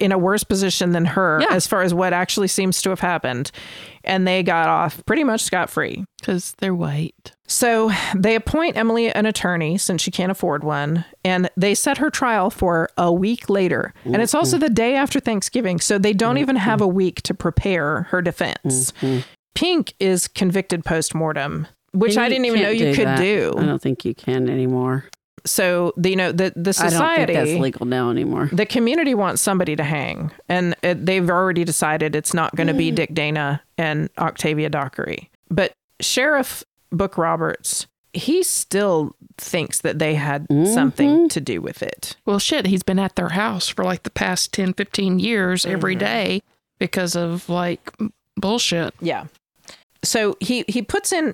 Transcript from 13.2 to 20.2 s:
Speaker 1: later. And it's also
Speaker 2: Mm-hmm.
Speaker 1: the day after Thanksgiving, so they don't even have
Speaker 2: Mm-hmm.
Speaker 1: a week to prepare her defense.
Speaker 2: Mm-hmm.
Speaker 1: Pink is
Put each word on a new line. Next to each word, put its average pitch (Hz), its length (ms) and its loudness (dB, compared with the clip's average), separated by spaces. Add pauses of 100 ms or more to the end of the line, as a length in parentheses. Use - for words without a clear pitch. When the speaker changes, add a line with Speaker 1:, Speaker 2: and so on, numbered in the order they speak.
Speaker 1:
later. 185 440 0 (100)
And 127 140 0
it's 220 180 2
also 330 220 2
Speaker 2:
Mm-hmm. 277 80 2
Speaker 1:
the 302 60 2
day 226 240 2
after 277 240 0
Thanksgiving, 208 600 -2
so - 180 0
they 208 160 4
don't 226 240 2
even 269 200 2
have 214 220 2
Speaker 2:
Mm-hmm. 208 40 4
Speaker 1:
a 196 100 4
week 185 300 0
to - 100 -2
prepare 165 760 0
her 180 120 0
defense. - 720 -2 (100)
Speaker 2:
Mm-hmm. 131 180 0 (360)
Speaker 1:
Pink 339 440 0
is 185 280 2